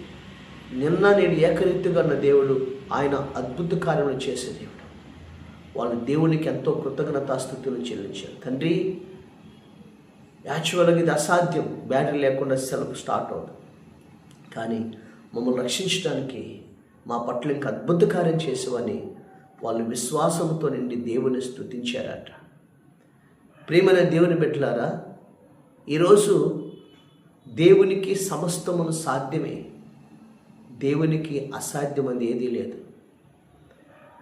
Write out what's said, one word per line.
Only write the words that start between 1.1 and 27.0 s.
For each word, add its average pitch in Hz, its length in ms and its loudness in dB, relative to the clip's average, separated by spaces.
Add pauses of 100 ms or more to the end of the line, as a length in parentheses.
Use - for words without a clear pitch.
నేడు 180 160 6
ఏకరీతిగా 170 720 2
ఉన్న 156 120 2
దేవుడు, 135 540 4 (260)
ఆయన 139 220 0
అద్భుత 135 640 -4
కార్యములు 143 360 0
చేసే - 360 -6
దేవుడు. - 260 -14 (1000)
వాళ్ళు 117 260 -4
దేవునికి 156 380 2
ఎంతో 131 280 -2
కృతజ్ఞతాస్తుతులు 135 1040 -4
చెల్లించారు. 107 720 -10
"తండ్రి, 165 560 -2 (1400)
యాక్చువల్‌గా 170 540 4
ఇది 160 100 2
అసాధ్యం, 160 800 0
బ్యాటరీ 143 320 0
లేకుండా 135 360 0
సెల్ఫ్ - 460 -6
స్టార్ట్ - 320 -4
అవ్వదు. - 200 -10 (1000)
కానీ 113 380 -4 (400)
మమ్మల్ని 127 280 0
రక్షించడానికి 131 1040 -4 (420)
మా 117 100 -4
పట్ల 120 340 -4
ఇంకా 117 180 -4
అద్భుత 170 340 2
కార్యం 165 320 2
చేసేవని" 117 760 -4 (520)
వాళ్ళు 113 200 -2
విశ్వాసంతో 156 840 0
నిండి 120 260 -4
దేవుని 123 460 0
స్తుతించారట. - 840 -8 (1400)
ప్రియమైన 185 300 6
దేవుని 170 360 6
బిడ్డలారా, 139 680 0 (840)
ఈరోజు 175 760 6 (880)